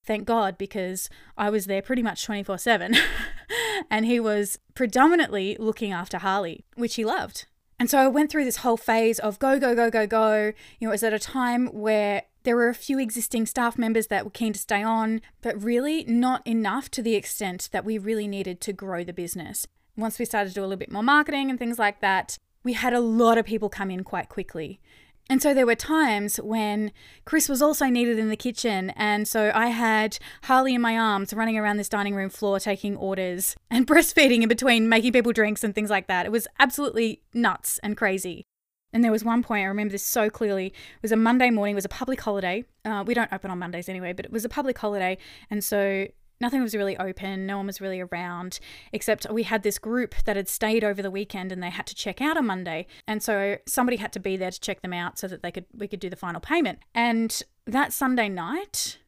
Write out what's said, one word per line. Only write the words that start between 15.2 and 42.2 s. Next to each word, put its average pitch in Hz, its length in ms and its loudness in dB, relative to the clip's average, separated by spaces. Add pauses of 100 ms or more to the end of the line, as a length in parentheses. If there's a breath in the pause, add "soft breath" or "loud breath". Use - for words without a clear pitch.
but 208 200 -4
really 262 420 0
not 247 420 2
enough 226 460 -2
to 247 100 -6
the 226 120 2
extent 185 580 -4
that 185 120 -2
we 220 140 -2
really 208 280 -2
needed 190 360 -6
to 202 100 -6
grow 185 320 -6
the 180 80 -10
business. 180 540 -8 (300)
Once 220 220 -4
we 240 60 -2
started 208 240 -2
to 185 60 -12
do 202 80 -6
a - 0 -
little 190 160 -6
bit - 120 -6
more 208 120 -4
marketing 277 480 4
and 247 80 -4
things 240 200 -4
like 208 220 0
that, 190 380 0 (260)
we 247 80 0
had 240 200 0
a 240 80 4
lot 226 380 6
of 220 60 2
people 214 240 -2
come 196 220 -6
in 185 140 -6
quite - 240 -6
quickly. 175 520 -10 (500 soft breath)
And 262 120 4
so 285 100 6
there 254 140 6
were 233 80 4
times 226 640 2
when 214 540 -2 (360 loud breath)
Chris 311 240 2
was 185 100 0
also 294 260 4
needed 240 320 2
in 220 120 0
the 214 60 -2
kitchen, 208 600 -2
and 208 320 0
so 214 260 2
I 226 140 4
had 220 500 0 (260 loud breath)
Harley 262 300 4
in 240 60 2
my 226 160 2
arms 208 380 0
running 220 240 0
around 208 180 2
this 208 140 -4
dining 202 240 0
room 196 160 -2
floor 196 280 0
taking 202 380 -2
orders 185 580 -4 (160)
and 233 160 4
<laughs> - 0 -
breastfeeding 277 560 8
in 226 60 4
between, 233 400 4
making 226 240 6
people 240 200 4
drinks 214 300 2
and 208 120 -2
things 214 160 -2
like 190 160 2
that. 180 180 0
It 208 80 -2
was 220 160 0 (100)
absolutely 247 600 2 (140)
nuts 233 480 0
and 208 120 -2
crazy. 190 500 -2 (480)
And 233 120 4
there 226 80 4
was 214 120 0
one 233 180 2
point, 208 220 -2
I - 20 0
remember 202 260 -2
this 196 100 -6
so 220 280 0
clearly, 190 380 -4
it - 340 -16
was 220 100 0
a 220 40 4
Monday 247 340 4
morning, 208 240 0
it - 20 -2
was 196 80 -2
a 196 60 -6
public - 300 -4